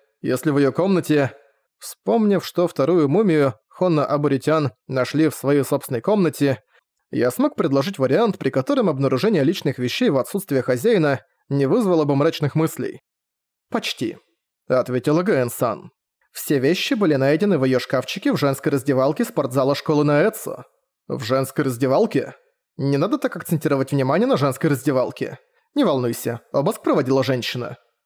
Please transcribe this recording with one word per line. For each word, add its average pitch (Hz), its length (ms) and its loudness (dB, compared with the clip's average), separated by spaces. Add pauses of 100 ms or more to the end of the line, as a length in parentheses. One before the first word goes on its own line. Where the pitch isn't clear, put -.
(220)
Если 127 280 -2
в 139 80 0
её 139 140 2
комнате... 156 600 0 (460)
Вспомнив, 202 680 0
что 175 220 0
вторую 156 420 2
мумию 156 460 2 (140)
Хонна 165 380 0
Абуритян 147 680 0 (140)
нашли 139 420 0
в - 60 -2
своей 139 280 0
собственной 127 380 -4
комнате, 156 640 0 (480)
я 120 200 0
смог 285 240 -2
предложить 151 440 0
вариант, 170 400 2
при 135 120 -2
котором 202 380 0
обнаружение 139 560 2
личных 139 340 -2
вещей 127 320 0
в 143 60 0
отсутствие 131 460 -2
хозяина 147 580 2 (280)
не 139 180 0
вызвало 180 380 2
бы 143 120 2
мрачных 147 380 0
мыслей. 151 460 -2 (680)
«Почти», 117 460 -6 (520)
ответила 127 540 0
Гаэн-сан. 127 680 -2 (420)
«Все - 260 -2
вещи 165 360 0
были 190 200 2
найдены 156 440 2
в 131 60 0
её 127 140 2
шкафчике - 540 -4
в 190 40 0
женской 139 360 -2
раздевалке 139 520 0
спортзала 135 500 0
школы 151 300 0
Наэцу». 147 600 0 (420)
«В - 160 -6
женской 131 420 -2
раздевалке? 135 720 0 (420)
Не 139 200 0
надо 214 220 0
так - 180 -4
акцентировать 147 560 -2
внимание 143 340 2
на 262 100 2
женской 139 340 0
раздевалке. 131 680 -2 (360)
Не 285 100 2
волнуйся, 123 560 -2 (120)
обыск 143 300 -2
проводила 135 400 2
женщина». 123 540 -4 (300)